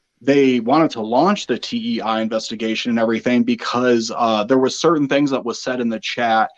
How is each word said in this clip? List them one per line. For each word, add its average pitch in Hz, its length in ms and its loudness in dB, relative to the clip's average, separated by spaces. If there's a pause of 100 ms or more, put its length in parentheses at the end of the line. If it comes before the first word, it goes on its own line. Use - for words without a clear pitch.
(220)
they 131 400 4
wanted 143 300 2
to 117 100 -10
launch 131 440 0
the 113 140 -4
T 117 380 -6
E 101 40 -4
I 110 200 -2
investigation 110 680 -4
and 117 100 0
everything 117 440 2
because, 120 720 0
uh, 110 300 0
there 131 120 4
was 131 220 0
certain 156 300 2
things 143 220 2
that 123 140 -2
was 113 160 -6
said 127 200 -4
in 117 80 0
the 110 100 -4
chat 113 580 0